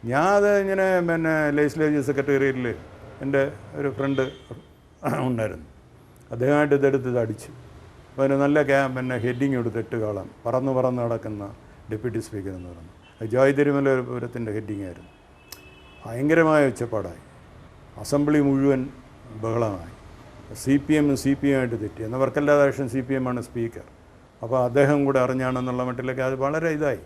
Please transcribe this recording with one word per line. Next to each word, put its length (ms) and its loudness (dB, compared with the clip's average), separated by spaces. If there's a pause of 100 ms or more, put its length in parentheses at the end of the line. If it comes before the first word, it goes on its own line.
(120)
ഞാൻ 160 2 (100)
അത് 120 4 (140)
ഇങ്ങനെ 220 0 (240)
പിന്നെ 240 0 (240)
ലെജിസ്ലേച്ചർ 520 2
സെക്രട്ടേറിയറ്റിൽ 580 0 (580)
എൻ്റെ 160 2 (380)
ഒരു 180 -2
ഫ്രണ്ട് 260 0 (1040)
ഉണ്ടായിരുന്നു, 400 -4 (640)
അദ്ദേഹമായിട്ട് 460 2
ഇതെടുത്ത് 340 2
ഇത് 100 2
അടിച്ചു. 280 -6 (580)
അപ്പോൾ 160 -2
അതിന് 180 2
നല്ല 140 4 (120)
ക്യാ-, 280 4
പിന്നെ 260 -4
ഹെഡിങ് 360 0
കൊടുത്ത് 240 -2
എട്ട് 200 -6
കാളം 240 -4 (160)
പറന്ന് 340 0
പറന്ന് 280 0
നടക്കുന്ന 420 -6 (460)
ഡെപ്യൂട്ടി 340 -6
സ്പീക്കർ 320 -10
എന്ന് 140 -14
പറഞ്ഞു. 200 -20 (220)
അത് 180 -10
ജോയ് 240 4
തിരുമലപുരത്തിൻ്റെ 1000 0
ഹെഡിങ് 320 -8
ആയിരുന്നു. 220 -18 (920)
ഭയങ്കരമായ 640 4
ഒച്ചപ്പാടായി, 540 -6 (800)
അസംബ്ലി 460 2
മുഴുവൻ 340 4 (600)
ബഹളമായി. 500 -4 (680)
സി 120 0 (100)
പി 160 0
എം 80 4 (140)
സി 180 0
പി 120 -2
എം 80 2
ആയിട്ട് 220 -2
തെറ്റി. 240 -8
എന്നാൽ 180 -6
വർക്കല 280 0
രാധാകൃഷ്ണൻ 420 4
സി 140 -2
പി 100 -2
എം 120 -2
ആണ് 180 -4
സ്പീക്കർ. 380 -8 (580)
അപ്പോൾ 140 -2 (100)
അദ്ദേഹം 400 4
കൂടെ 160 4
അറിഞ്ഞാണെന്നുള്ള 640 -2
മട്ടിലൊക്കെ 400 -6
അത് 160 -2
വളരെ 340 -2
ഇതായി. 280 -2